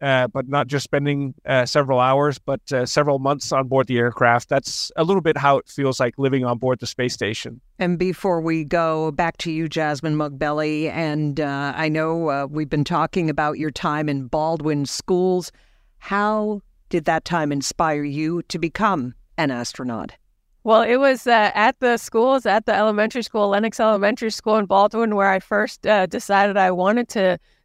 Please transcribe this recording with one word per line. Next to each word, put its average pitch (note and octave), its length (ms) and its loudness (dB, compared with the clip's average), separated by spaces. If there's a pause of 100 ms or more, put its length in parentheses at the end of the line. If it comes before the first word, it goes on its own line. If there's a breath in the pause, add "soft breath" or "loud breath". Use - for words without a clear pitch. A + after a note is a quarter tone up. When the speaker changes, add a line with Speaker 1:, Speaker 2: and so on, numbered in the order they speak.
Speaker 1:
uh, C3 280 2
but B2+ 200 -6
not C#3 200 0
just C#3 160 -2
spending, C#3+ 500 -2 (100)
uh, B2+ 220 2
several C3+ 320 2
hours, C3+ 400 2
but, C#3 220 -6 (120)
uh, B2+ 140 2
several C#3+ 320 2
months C#3 320 -2
on C3+ 160 0
board C3 220 2
the B2 100 0
aircraft, A#2+ 500 2
that's - 460 -2
a E3 80 0
little F#3 180 2
bit D#3 160 2
how C#3 220 4
it - 100 -6
feels C3+ 300 -2
like B2 180 0
living C3+ 280 0
on A#2+ 140 -2
board B2+ 200 0
the A#2 80 -10
space B2 260 -4
station. A2 480 -6 (200)
Speaker 2:
And F3 180 0
before F3+ 420 0
we D#3+ 220 -2
go, D#3+ 480 0
back E3 280 -2
to E3+ 120 -6
you, D#3+ 180 -2
Jasmine D3+ 460 -2
Mugbelly, D3+ 800 -2
and, D3+ 480 -4
uh, C#3+ 340 -4
I D#3 140 -2
know, D#3+ 400 -2
uh, C#3 200 -2
we've D3 220 -6
been D3+ 140 0
talking E3 440 0
about D3+ 300 -2
your D3+ 140 -4
time D3+ 360 -2
in C3+ 200 -4
Baldwin D#3 580 -2
Schools. F3+ 640 -2 (480)
How G#3 600 -2 (280)
did E3+ 180 -2
that D#3+ 180 0
time D#3+ 260 0
inspire D3 540 -2
you D#3 380 -4
to - 180 -8
become E3 540 -2 (220)
an D3+ 140 0
astronaut? A#2+ 640 -8 (500)
Speaker 3:
Well, A3 180 6
it A#3 160 2
was, C4+ 300 2
uh, A3+ 280 4
at A3 260 2
the A#3+ 180 2
schools, B3 480 0
at G#3+ 180 2
the G#3+ 100 0
elementary G#3+ 480 0
school, G#3 260 0
Lenox G#3 300 0
Elementary A3 520 2
School G#3+ 260 0
in G#3 80 2
Baldwin, G#3 500 2
where G3 140 2
I F#3+ 100 2
first, - 480 -2
uh, G3+ 200 4
decided G3 500 0
I F#3 140 4
wanted G3 400 0
to F#3 280 2 (260)